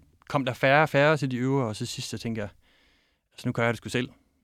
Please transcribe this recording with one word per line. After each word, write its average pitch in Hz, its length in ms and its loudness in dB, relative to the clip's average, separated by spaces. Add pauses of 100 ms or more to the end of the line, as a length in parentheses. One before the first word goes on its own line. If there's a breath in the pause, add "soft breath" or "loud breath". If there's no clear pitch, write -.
(300)
kom 139 160 0
der 123 80 -2
færre 139 280 4
og 156 80 2
færre 147 280 4
til 135 140 -4
de 123 60 -4
øver, 135 260 0
og 107 120 -4
så 120 100 -6
sidst, - 240 -10
så 113 80 -8
tænkte 113 240 -6
jeg, 101 80 -6 (840)
altså, - 140 -8
nu 127 40 -2
gør 143 120 0
jeg 120 100 4
det 107 40 -4
sgu - 120 -12
selv. 123 200 -2 (340)